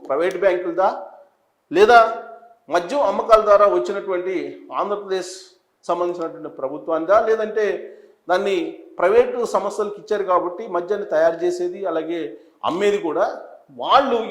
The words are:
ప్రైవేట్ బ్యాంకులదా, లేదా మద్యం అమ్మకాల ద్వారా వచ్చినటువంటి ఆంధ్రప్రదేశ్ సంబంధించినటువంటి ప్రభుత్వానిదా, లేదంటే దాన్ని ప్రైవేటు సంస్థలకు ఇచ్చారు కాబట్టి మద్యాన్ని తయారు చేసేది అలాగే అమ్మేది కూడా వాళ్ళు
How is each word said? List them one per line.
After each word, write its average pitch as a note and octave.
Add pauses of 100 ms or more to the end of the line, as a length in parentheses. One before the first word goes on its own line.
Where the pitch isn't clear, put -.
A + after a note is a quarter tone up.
ప్రైవేట్ E3
బ్యాంకులదా, F3+ (840)
లేదా G#3+ (760)
మద్యం F#3 (100)
అమ్మకాల G#3+
ద్వారా G3+ (120)
వచ్చినటువంటి F#3+ (440)
ఆంధ్రప్రదేశ్ F#3+ (580)
సంబంధించినటువంటి E3
ప్రభుత్వానిదా, D#3+ (120)
లేదంటే G#3+ (640)
దాన్ని F#3+ (420)
ప్రైవేటు A3+ (160)
సంస్థలకు G3+
ఇచ్చారు G3+
కాబట్టి F3 (120)
మద్యాన్ని G3
తయారు E3
చేసేది F3 (120)
అలాగే D#3+ (480)
అమ్మేది G3+
కూడా D#3+ (560)
వాళ్ళు A#3+ (120)